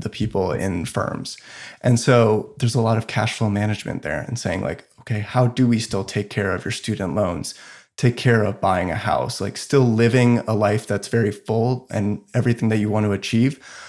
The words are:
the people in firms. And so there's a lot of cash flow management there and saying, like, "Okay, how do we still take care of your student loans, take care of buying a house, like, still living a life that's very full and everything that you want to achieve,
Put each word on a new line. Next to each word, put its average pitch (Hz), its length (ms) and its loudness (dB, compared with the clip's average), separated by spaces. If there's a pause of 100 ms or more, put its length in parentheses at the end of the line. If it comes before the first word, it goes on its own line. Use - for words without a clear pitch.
the - 80 -4
people 95 420 -2
in 85 340 -2
firms. - 520 -6 (440)
And 120 200 4
so 117 580 4
there's 120 160 0
a 123 60 0
lot 113 180 2
of 110 80 -6
cash 110 280 -2
flow 110 160 0
management 104 520 -4
there 76 200 -6
and - 140 -8
saying, 92 260 -4
like, - 260 -8 (120)
"Okay, 107 200 -4
how 123 260 2
do 120 220 2
we 117 100 4
still 107 240 -4
take 101 260 -4
care 98 220 -2
of 92 140 -4
your - 80 -4
student 98 420 -4
loans, 90 400 -4 (420)
take 120 200 2
care 117 260 4
of 101 180 -2
buying 90 300 0
a 76 60 -2
house, 69 440 -2
like, 101 160 -6
still 139 280 2
living 117 540 4 (100)
a 110 60 2
life 104 320 2
that's 101 200 -4
very 113 240 2
full 117 580 -2
and 104 320 -2 (140)
everything 120 360 2
that 107 80 2
you 104 120 0
want 107 160 2
to 104 60 2
achieve, 113 480 0 (280)